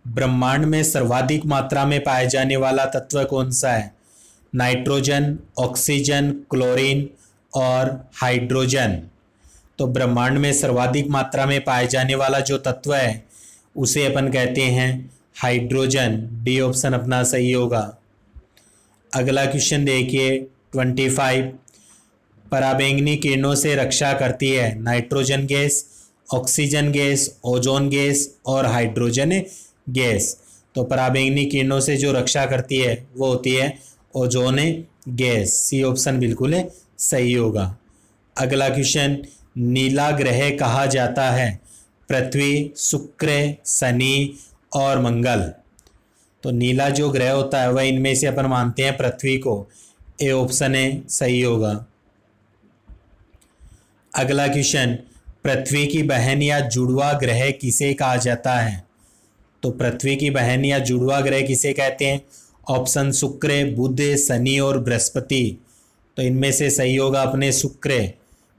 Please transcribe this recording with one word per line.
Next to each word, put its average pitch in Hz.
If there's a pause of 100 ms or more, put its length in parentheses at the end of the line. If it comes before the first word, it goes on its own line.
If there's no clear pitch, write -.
ब्रह्मांड 127
में 156
सर्वाधिक 135
मात्रा 139
में 143
पाए 127
जाने 135
वाला 131
तत्व 139
कौन 131
सा 123
है? 104 (600)
नाइट्रोजन, 139 (200)
ऑक्सीजन, 139 (200)
क्लोरीन 131 (440)
और 131 (240)
हाइड्रोजन। 123 (760)
तो 139
ब्रह्मांड 127
में 143
सर्वाधिक 131
मात्रा 135
में 139
पाए 127
जाने 131
वाला 135
जो 135
तत्व 135
है 110 (520)
उसे 143
अपन 135
कहते 127
हैं 127 (260)
हाइड्रोजन, 123 (160)
डी 127
ऑप्शन 131
अपना 123
सही 123
होगा। 120 (1300)
अगला 135
क्वेश्चन 143
देखिए 131 (340)
ट्वेंटी 131
फ़ाइव, 131 (920)
पराबैंगनी 135
किरणों 139
से 147
रक्षा 135
करती 131
है 117
नाइट्रोजन 131
गैस, 143 (440)
ऑक्सीजन 147
गैस, 139 (140)
ओजोन 131
गैस 139 (180)
और 135
हाइड्रोजन 120 (480)
गैस। 120 (380)
तो 127
पराबैंगनी 135
किरणों 135
से 139
जो 139
रक्षा 131
करती 131
है 120
वो 131
होती 127
है 135 (380)
ओजोन 127 (540)
गैस, 120
सी 135
option 131
बिल्कुल 131 (380)
सही 123
होगा। 104 (600)
अगला 135
question, 139 (400)
नीला 131
ग्रह 135
कहा 135
जाता 127
है 123 (600)
पृथ्वी, 143
शुक्र, 147 (120)
शनि 131 (340)
और 135
मंगल। 117 (920)
तो 131
नीला 127
जो 143
ग्रह 131
होता 139
है 123
वह 135
इनमें 131
से 139
अपन 135
मानते 123
हैं 135
पृथ्वी 131
को, 110 (540)
A 139
option 131
है 135
सही 123
होगा। 110 (2250)
अगला 139
question, 135 (460)
पृथ्वी 139
की 156
बहन 135
या 147
जुड़वा 127
ग्रह 127
किसे 139
कहा 127
जाता 123
है? 110 (800)
तो 127
पृथ्वी 123
की 143
बहन 127
या 139
जुड़वा 127
ग्रह 135
किसे 135
कहते 135
हैं? 139 (460)
ऑप्शन 135
शुक्र, 143 (100)
बुध, 131 (180)
शनि 131
और 139
बृहस्पति। 120 (580)
तो 131
इनमें 127
से 143
सही 131
होगा 135
अपने 135
शुक्र, 131 (500)